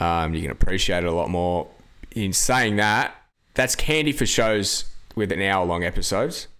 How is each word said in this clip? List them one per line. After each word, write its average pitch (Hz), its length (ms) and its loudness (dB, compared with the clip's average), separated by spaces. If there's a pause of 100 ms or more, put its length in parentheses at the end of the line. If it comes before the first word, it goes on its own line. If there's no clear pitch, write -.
Um, 85 340 0
you 80 80 -2
can 71 80 -4
appreciate 90 540 2
it - 20 0
a 85 60 0
lot 85 180 0
more. 87 380 -2 (420)
In 101 220 -2
saying 120 440 2
that, 107 380 2 (400)
that's 127 220 0
candy 151 360 2
for 135 140 0
shows 107 580 0 (300)
with 104 180 -2
an 85 80 -2
hour-long 90 440 2
episodes. 101 640 -2 (120)